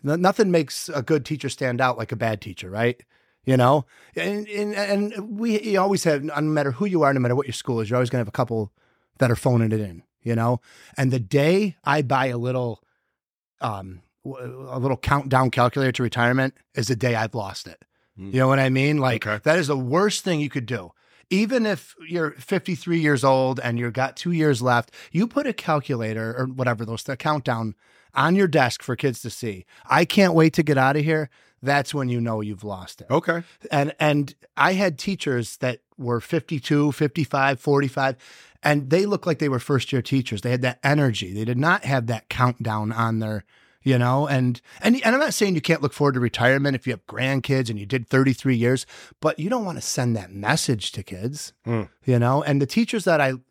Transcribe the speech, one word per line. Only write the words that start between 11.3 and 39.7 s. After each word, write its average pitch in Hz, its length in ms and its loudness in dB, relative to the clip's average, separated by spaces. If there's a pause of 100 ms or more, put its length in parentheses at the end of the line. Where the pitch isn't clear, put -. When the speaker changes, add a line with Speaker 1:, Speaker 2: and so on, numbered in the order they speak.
Speaker 1:
I 143 200 0
buy 131 240 0
a 120 100 -4
little, 123 460 -4 (760)
um, 95 400 -8 (220)
w-, 131 460 -14
a 131 80 -6
little 127 200 0
countdown 131 520 2
calculator 127 440 2
to 127 100 -2
retirement 123 500 0 (220)
is 117 140 -2
the 131 60 2
day 120 200 0
I've 110 180 -4
lost 98 320 -10
it. 85 180 -20 (360)
Speaker 2:
Mm. 98 140 -10
Speaker 1:
You 131 80 2
know 131 60 4
what 135 120 4
I 131 100 2
mean? 139 300 2
Like, 123 260 0
Speaker 2:
Okay. 104 180 -2
Speaker 1:
that 156 140 2
is 160 100 -2
the 143 100 -2
worst 156 460 0
thing 170 160 0
you 147 100 -2
could 127 180 -6
do. 95 240 -8 (380)
Even 220 360 2
if - 280 -4 (140)
you're 160 240 -2
fifty-three 170 680 -2
years 147 260 2
old 131 340 4
and 120 180 -4
you've 120 140 -4
got 131 240 -4
two - 160 -4
years 151 300 4
left, 123 300 2 (200)
you 202 160 0
put 285 180 -2
a 254 60 -2
calculator 113 880 -4
or 127 80 -2
whatever, 123 400 -2
those, 110 180 -8
the 135 140 -8
countdown 120 580 -2 (380)
on 147 220 2
your 196 120 4
desk 139 340 2
for 123 140 -4
kids 131 280 -4
to 120 60 -8
see. 101 360 -10 (240)
"I 156 160 4
can't 185 280 4
wait 160 200 6
to 165 100 2
get 147 140 2
out 135 180 4
of 151 80 0
here." 156 260 0 (320)
That's 139 320 0
when 139 140 -2
you 120 140 -2
know 113 180 -2
you've 104 240 -8
lost 95 380 -12
it. - 100 -20
Speaker 2:
Okay. 170 320 0 (260)
Speaker 1:
And, 147 300 0
and 147 340 2 (220)
I 147 180 4
had 185 240 0
teachers 131 600 -4
that 127 240 -4 (160)
were 120 240 -2
fifty-two, 147 720 0
fifty-five, 139 640 0
forty-five, 139 560 0 (480)
and 147 260 2
they 185 160 4
looked 202 220 -2
like 160 120 -2
they 147 100 0
were 127 100 0
first-year 131 420 -2